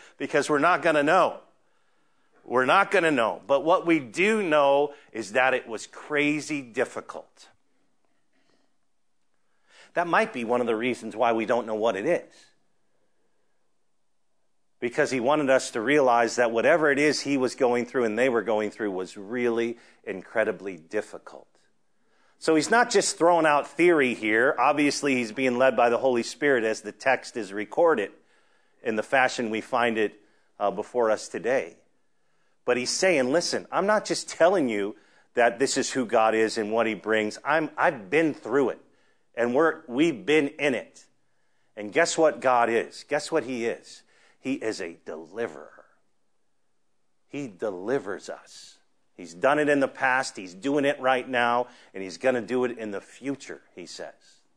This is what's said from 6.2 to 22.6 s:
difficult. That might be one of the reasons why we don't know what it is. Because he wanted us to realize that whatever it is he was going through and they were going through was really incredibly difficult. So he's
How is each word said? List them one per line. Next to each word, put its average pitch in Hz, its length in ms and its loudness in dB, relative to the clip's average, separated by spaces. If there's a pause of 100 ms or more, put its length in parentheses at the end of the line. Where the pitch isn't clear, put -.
difficult. - 880 -8 (2500)
That 170 140 -2
might 208 260 2
be 143 100 -6
one 120 180 0
of 117 60 0
the 113 80 0
reasons 110 400 -4
why 117 180 2
we 113 120 -2
don't 117 220 0
know 110 80 -4
what 107 200 0
it 101 100 -4
is. - 280 -2 (2500)
Because 127 300 -2
he 131 100 -2
wanted 143 280 0
us 131 220 2
to 120 80 -4
realize 120 560 2
that 120 160 2
whatever 143 400 4
it 135 80 0
is 147 220 0
he 139 160 -2
was 127 180 -2
going 120 300 0
through 123 180 -2
and 110 160 -2
they 131 80 2
were 117 140 2
going 107 280 -2
through 104 220 -4
was 92 240 -8
really 117 640 -4 (260)
incredibly 98 720 -4
difficult. 80 720 -10 (880)
So 160 180 2
he's 147 140 2